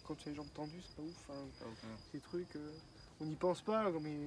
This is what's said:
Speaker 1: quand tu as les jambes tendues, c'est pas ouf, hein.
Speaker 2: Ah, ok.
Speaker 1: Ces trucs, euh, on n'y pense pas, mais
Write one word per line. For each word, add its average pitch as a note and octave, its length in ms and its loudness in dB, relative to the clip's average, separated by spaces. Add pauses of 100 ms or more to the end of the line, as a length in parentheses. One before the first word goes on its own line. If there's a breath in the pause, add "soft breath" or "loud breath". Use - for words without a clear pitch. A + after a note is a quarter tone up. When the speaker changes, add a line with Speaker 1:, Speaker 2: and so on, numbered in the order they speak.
Speaker 1:
quand D#3+ 100 0
tu - 120 -8
as D3+ 40 0
les D3 60 -2
jambes D3 160 -6
tendues, D3+ 340 -4
c'est - 80 -16
pas D3+ 60 -6
ouf, E3+ 300 -6
hein. - 20 -6 (280)
Speaker 2:
Ah, - 40 -6
ok. A2+ 240 -6 (240)
Speaker 1:
Ces D3 60 0
trucs, F3 360 -2
euh, D3+ 160 -4 (480 loud breath)
on D#3 60 0
n'y D#3 100 2
pense F3+ 260 6
pas, G#3+ 280 6 (120)
mais D3+ 120 0 (140)